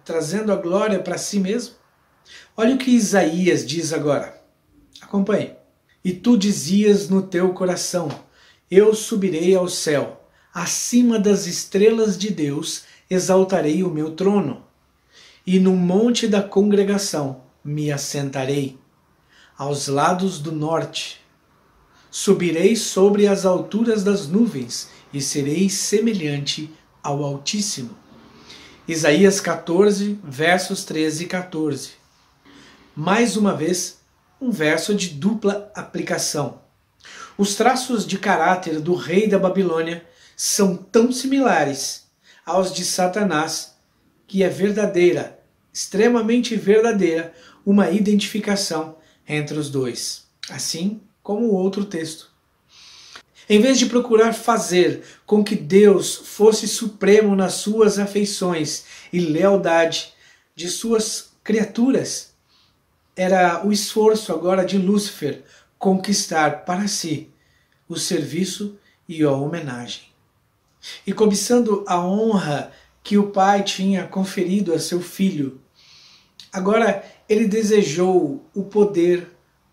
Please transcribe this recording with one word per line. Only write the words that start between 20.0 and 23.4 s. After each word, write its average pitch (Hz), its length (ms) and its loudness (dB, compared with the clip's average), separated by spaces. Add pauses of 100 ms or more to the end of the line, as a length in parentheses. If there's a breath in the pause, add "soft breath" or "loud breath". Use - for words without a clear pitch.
do 156 120 -8
norte. 151 720 -6 (880 soft breath)
Subirei 175 640 2
sobre 202 520 4
as 190 180 0